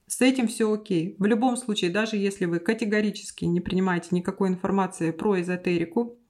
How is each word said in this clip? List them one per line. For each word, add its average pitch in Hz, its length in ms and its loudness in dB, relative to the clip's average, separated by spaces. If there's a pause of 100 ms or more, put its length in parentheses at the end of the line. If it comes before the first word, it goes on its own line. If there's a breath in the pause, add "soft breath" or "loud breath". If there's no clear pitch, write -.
С - 120 -4
этим 254 300 4
все 214 240 0
окей. 190 460 -2
В 190 60 2
любом 240 300 4
случае, 208 340 -2
даже 214 280 0
если 196 260 -2
вы 170 160 0
категорически 214 840 -2
не 175 160 2
принимаете 180 500 0
никакой 185 380 0
информации 185 640 0
про 190 280 0
эзотерику, 180 800 -2 (120)